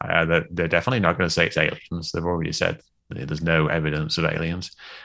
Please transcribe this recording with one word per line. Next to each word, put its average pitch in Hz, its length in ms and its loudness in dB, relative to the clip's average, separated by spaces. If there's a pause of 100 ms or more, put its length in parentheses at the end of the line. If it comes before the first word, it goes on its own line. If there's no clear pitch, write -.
Uh, 85 220 4
they're, 80 260 2
they're 87 160 -2
definitely 85 320 2
not 87 180 2
gonna 90 120 2
say 85 160 4
it's - 100 -4
aliens. 80 560 -2
They've 85 140 -4
already 85 260 -2
said 85 300 -2 (280)
there's 78 320 -6
no 82 260 4
evidence 76 500 0
of 82 80 2
aliens. 82 460 -2 (340)